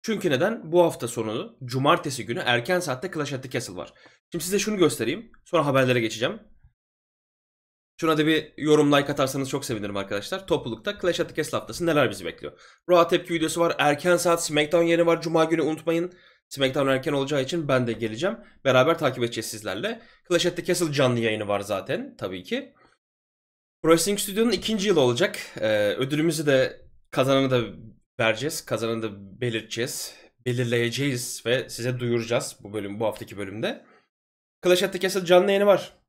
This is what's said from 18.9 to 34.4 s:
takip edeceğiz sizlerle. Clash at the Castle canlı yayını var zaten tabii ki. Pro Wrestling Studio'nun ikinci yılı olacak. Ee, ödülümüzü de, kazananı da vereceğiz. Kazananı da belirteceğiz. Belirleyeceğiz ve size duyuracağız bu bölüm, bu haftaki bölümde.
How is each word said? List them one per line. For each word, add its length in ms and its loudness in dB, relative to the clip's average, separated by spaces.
takip 260 0
edeceğiz 220 -4
sizlerle. 560 -8
Clash 180 2
at 100 0
the 80 -8
Castle 280 0
canlı 280 2
yayını 280 0
var 120 0
zaten 580 -6
tabii 240 -8
ki. 320 -8
Pro 80 2
Wrestling 280 4
Studio'nun 340 0
ikinci 360 -2
yılı 120 4
olacak. 380 2
Ee, 320 2
ödülümüzü 580 0
de, 400 2
kazananı 400 2
da 100 4
vereceğiz. 440 -2
Kazananı 380 -4
da 380 -10
belirteceğiz. 720 -6
Belirleyeceğiz 1000 -2
ve 220 0
size 300 -6
duyuracağız 600 -2
bu 120 -16
bölüm, 280 -8
bu 60 0
haftaki 320 -6
bölümde. 460 -8